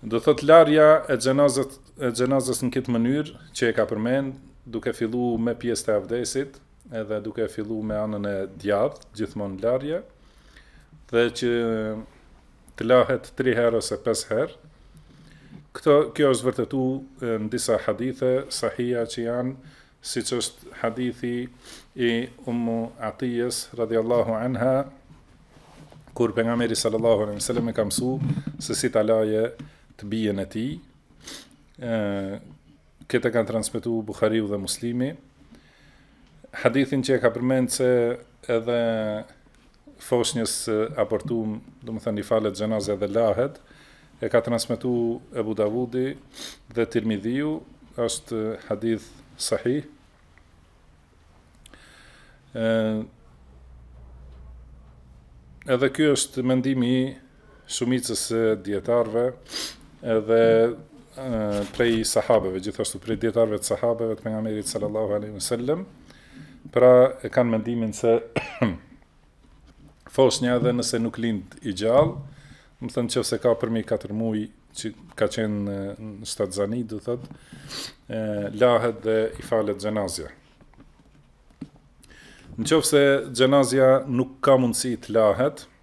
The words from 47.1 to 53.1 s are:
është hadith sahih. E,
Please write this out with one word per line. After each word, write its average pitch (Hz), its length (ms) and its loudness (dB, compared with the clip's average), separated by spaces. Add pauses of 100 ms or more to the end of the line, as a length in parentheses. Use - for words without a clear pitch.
është - 460 -4 (260)
hadith 110 400 -2 (320)
sahih. 135 480 -2 (2750)
E, 113 120 -2 (3000)